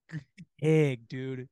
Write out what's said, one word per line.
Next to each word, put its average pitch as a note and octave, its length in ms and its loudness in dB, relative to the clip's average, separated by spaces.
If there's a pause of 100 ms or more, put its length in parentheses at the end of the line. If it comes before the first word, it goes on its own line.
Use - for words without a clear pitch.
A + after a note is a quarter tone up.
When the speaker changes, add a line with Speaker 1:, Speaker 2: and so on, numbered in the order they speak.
(120)
Speaker 1:
g- D#3+ 80 -8 (400)
Speaker 2:
Pig, D3 480 2
dude. C3 440 -8